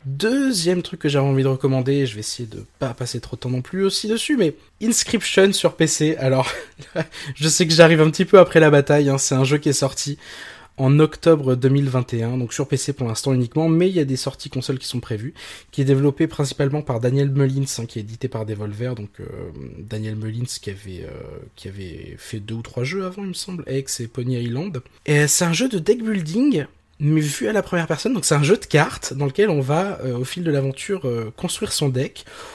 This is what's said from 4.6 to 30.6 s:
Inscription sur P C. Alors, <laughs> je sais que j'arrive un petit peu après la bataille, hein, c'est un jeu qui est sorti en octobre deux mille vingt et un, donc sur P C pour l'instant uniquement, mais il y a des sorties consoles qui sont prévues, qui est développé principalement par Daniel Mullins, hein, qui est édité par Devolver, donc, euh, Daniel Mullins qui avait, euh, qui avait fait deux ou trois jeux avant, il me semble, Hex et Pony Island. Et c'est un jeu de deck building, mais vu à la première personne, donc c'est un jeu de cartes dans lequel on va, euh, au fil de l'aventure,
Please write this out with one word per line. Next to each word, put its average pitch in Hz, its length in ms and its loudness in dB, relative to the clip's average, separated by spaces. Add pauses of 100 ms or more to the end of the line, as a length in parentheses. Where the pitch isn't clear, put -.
Inscription 208 720 2
sur - 240 0
P 160 100 4
C. 156 300 0
Alors, 131 340 0 (440)
<laughs> - 420 -8
je 156 120 0
sais 160 160 2
que 160 80 0
j'arrive 160 280 8
un 156 100 6
petit 180 140 0
peu 190 160 8
après 170 180 8
la 156 120 8
bataille, 147 380 4
hein, 135 100 0
c'est - 180 0
un 131 80 4
jeu 143 140 2
qui 147 100 0
est 143 40 2
sorti 143 460 -4 (640)
en 135 180 6
octobre 151 580 4
deux 127 120 2
mille 139 200 2
vingt 127 260 -2
et 113 80 -2
un, 120 160 -2
donc 120 140 -6
sur 139 140 -4
P 139 100 -2
C 135 160 -4
pour 131 140 -4
l'instant 113 280 -2
uniquement, 127 340 0
mais 165 200 4
il 190 60 -2
y 175 60 2
a 147 40 2
des 135 120 -4
sorties - 340 -8
consoles 131 280 -6
qui - 100 -12
sont 123 120 -6
prévues, 113 340 -8 (360)
qui - 120 -4
est - 20 2
développé 139 420 2
principalement 147 560 -2
par 123 180 -4
Daniel 139 300 2
Mullins, 135 340 0 (140)
hein, 117 80 -8
qui - 120 -10
est 107 40 -8
édité 113 260 -10
par 110 180 -6
Devolver, 107 480 -6
donc, 104 160 -12 (100)
euh, 95 40 -12 (540)
Daniel 107 380 -8
Mullins 110 280 -6 (160)
qui - 100 -10
avait, 92 340 -14
euh, - 60 -14 (440)
qui - 140 -16
avait 95 500 -14
fait - 220 -12
deux 104 140 -10
ou 113 80 -8
trois 120 220 -6
jeux 185 200 -6
avant, 185 180 -10
il 196 60 -8
me 180 60 -8
semble, 175 320 -10
Hex 135 340 -6
et 117 80 -8
Pony 123 300 -4
Island. 123 440 -6 (240)
Et 147 220 4
c'est - 160 2
un 170 80 0
jeu 233 160 0
de 214 100 -2
deck 214 240 2
building, 208 600 0 (340)
mais 151 220 4
vu 151 260 -2
à 214 60 0
la 202 100 2
première 170 240 -2
personne, 220 280 -2
donc 190 100 -2
c'est - 100 4
un 147 80 4
jeu 165 140 4
de - 100 -8
cartes - 480 0
dans 139 120 -2
lequel 196 240 2
on 151 100 2
va, 165 400 -2
euh, 127 180 -4
au 127 60 -2
fil 175 200 -8
de 165 60 0
l'aventure, 143 540 -2